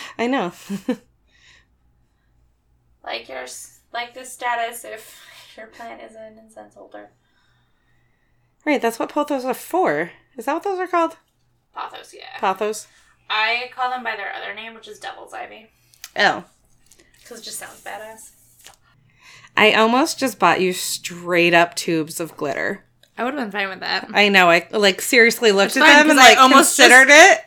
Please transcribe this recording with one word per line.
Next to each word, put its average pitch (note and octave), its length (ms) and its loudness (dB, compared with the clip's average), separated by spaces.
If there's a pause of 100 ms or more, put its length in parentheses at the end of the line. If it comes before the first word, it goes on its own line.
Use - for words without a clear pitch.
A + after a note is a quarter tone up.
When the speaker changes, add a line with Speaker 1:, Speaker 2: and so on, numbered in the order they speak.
Speaker 1:
<laughs> - 100 -20
I A#3 100 -4
know. A3+ 240 -4 (360)
<laughs> B3+ 100 -4 (2000)
Speaker 2:
Like A#2 220 -12
your C3 120 -16
s-, - 420 -20 (120)
like A#3+ 200 -12
the C4 100 -18
status A#3+ 640 -8
if - 360 -20 (360)
your A3 100 -20
plant A#3 340 -20
is A3+ 140 -20
an A3 260 -20
incense G#3+ 340 -20
holder. G3+ 340 -20 (1600)
Speaker 1:
Right, D4 160 -2
that's A3+ 160 -4
what - 120 -6
pothos D4 340 -4
are B3+ 100 -6
for. F3 580 -4 (260)
Is A3+ 80 -14
that C#4 80 -4
what E4+ 100 -8
those F#4+ 160 -6
are F4+ 80 -6
called? E4+ 300 -4 (580)
Speaker 2:
Pothos, - 380 -16
yeah. - 260 -20
Speaker 1:
Pothos? G#3 480 -6 (420)
Speaker 2:
I A3+ 460 -4
call B3+ 140 -4
them B3 140 -8
by A3 120 -8
their G3+ 180 -12
other G3 200 -12
name, A3 200 -16
which G#3+ 140 -20
is G#3 120 -20
devil's - 340 -16
ivy. G#3+ 340 -18 (480)
Speaker 1:
Oh. F3 300 -2 (840)
Speaker 2:
'Cause A3+ 140 -20
it - 20 -20
just - 160 -16
sounds - 240 -20
badass. G#3+ 480 -18 (1300)
Speaker 1:
I G#3 160 4
almost A#3+ 440 0
just C4 220 -6
bought E3+ 220 2
you F#3 100 -2
straight F3 840 -4
up E3+ 220 2
tubes E3 460 -6
of D#3 160 -14
glitter. D3 480 -8 (320)
Speaker 2:
I A3 80 -6
would've C4+ 120 -8
been A3 140 -8
fine G3 160 -6
with F3+ 140 -16
that. F3 320 -6
Speaker 1:
I G3+ 160 2
know. F#3 200 6
I, - 220 2
like, G3+ 300 0
seriously A#3 500 2
looked G3 240 0
Speaker 2:
It's - 20 -4
Speaker 1:
at C#4 40 2
Speaker 2:
fine, D4+ 160 8 (100)
Speaker 1:
them - 40 4
and, C#4+ 80 4
Speaker 2:
'cause B3+ 60 8
I A#3 40 10
Speaker 1:
like, A3 100 8
Speaker 2:
almost C4 380 6
Speaker 1:
considered B3+ 320 8
Speaker 2:
just E4 300 8
Speaker 1:
it, - 80 -18